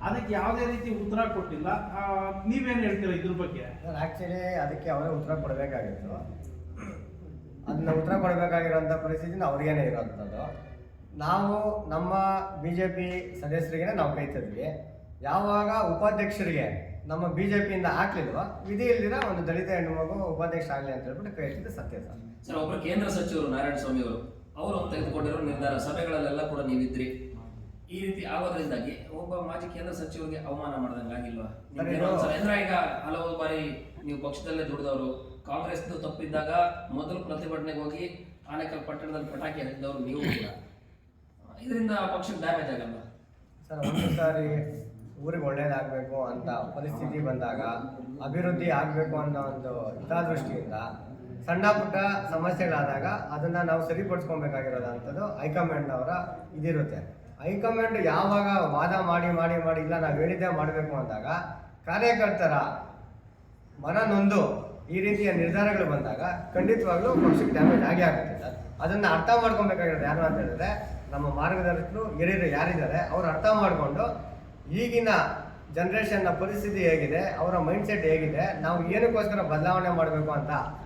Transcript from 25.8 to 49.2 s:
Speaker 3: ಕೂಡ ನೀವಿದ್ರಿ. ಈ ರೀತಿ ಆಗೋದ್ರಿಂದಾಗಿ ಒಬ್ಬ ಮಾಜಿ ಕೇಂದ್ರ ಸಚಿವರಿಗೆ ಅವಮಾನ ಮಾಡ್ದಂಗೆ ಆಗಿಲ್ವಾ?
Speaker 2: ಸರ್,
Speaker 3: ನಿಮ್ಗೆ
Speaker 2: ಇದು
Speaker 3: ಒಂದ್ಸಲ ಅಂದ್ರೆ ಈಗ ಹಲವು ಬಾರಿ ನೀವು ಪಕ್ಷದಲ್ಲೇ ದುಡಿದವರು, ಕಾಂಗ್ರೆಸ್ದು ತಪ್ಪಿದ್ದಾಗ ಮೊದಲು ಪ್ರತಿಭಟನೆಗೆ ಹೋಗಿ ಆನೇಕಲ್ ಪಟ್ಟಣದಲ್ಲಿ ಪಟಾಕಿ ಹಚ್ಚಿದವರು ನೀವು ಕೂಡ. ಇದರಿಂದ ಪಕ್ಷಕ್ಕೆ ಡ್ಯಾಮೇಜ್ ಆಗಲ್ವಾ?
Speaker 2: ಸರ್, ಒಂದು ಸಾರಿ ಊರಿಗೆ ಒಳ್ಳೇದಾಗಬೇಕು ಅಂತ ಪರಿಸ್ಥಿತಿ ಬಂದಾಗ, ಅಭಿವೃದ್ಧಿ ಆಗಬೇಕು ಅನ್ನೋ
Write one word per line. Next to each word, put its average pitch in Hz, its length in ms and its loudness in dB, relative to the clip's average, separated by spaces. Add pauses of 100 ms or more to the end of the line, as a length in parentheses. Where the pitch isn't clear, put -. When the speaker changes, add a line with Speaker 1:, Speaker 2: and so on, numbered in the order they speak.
Speaker 3:
ಕೂಡ 147 100 -4
ನೀವಿದ್ರಿ. 127 460 0 (840)
ಈ 190 160 -6
ರೀತಿ 190 180 -2
ಆಗೋದ್ರಿಂದಾಗಿ 175 840 -4 (100)
ಒಬ್ಬ 180 160 -6
ಮಾಜಿ 175 400 -6
ಕೇಂದ್ರ 175 180 -8
ಸಚಿವರಿಗೆ 156 540 -8
ಅವಮಾನ 143 340 -4
ಮಾಡ್ದಂಗೆ 120 340 -6
ಆಗಿಲ್ವಾ? 117 320 -6
Speaker 2:
ಸರ್, - 300 -14
Speaker 3:
ನಿಮ್ಗೆ - 200 0
Speaker 2:
ಇದು 175 100 2
Speaker 3:
ಒಂದ್ಸಲ - 240 2
ಅಂದ್ರೆ 202 320 2
ಈಗ 180 120 0
ಹಲವು 165 640 -2
ಬಾರಿ 156 560 -4 (100)
ನೀವು 147 140 -6
ಪಕ್ಷದಲ್ಲೇ 151 500 -4
ದುಡಿದವರು, 135 800 -4
ಕಾಂಗ್ರೆಸ್ದು - 520 -4
ತಪ್ಪಿದ್ದಾಗ 156 520 -2 (420)
ಮೊದಲು 156 280 -4
ಪ್ರತಿಭಟನೆಗೆ 156 640 -6
ಹೋಗಿ 151 540 -8 (140)
ಆನೇಕಲ್ 156 340 -6
ಪಟ್ಟಣದಲ್ಲಿ 151 400 -8
ಪಟಾಕಿ 151 340 -6
ಹಚ್ಚಿದವರು 135 380 -6
ನೀವು 131 220 -4
ಕೂಡ. - 280 0 (1120)
ಇದರಿಂದ 226 280 0
ಪಕ್ಷಕ್ಕೆ 190 520 -2
ಡ್ಯಾಮೇಜ್ 165 280 0
ಆಗಲ್ವಾ? 117 500 -8 (480)
Speaker 2:
ಸರ್, 156 100 -8
ಒಂದು 156 380 2
ಸಾರಿ 160 300 2 (760)
ಊರಿಗೆ 160 220 -4
ಒಳ್ಳೇದಾಗಬೇಕು 135 800 -2
ಅಂತ 123 240 -6
ಪರಿಸ್ಥಿತಿ 139 720 -4
ಬಂದಾಗ, 123 400 -2 (640)
ಅಭಿವೃದ್ಧಿ 175 460 0
ಆಗಬೇಕು 156 480 2
ಅನ್ನೋ 147 220 0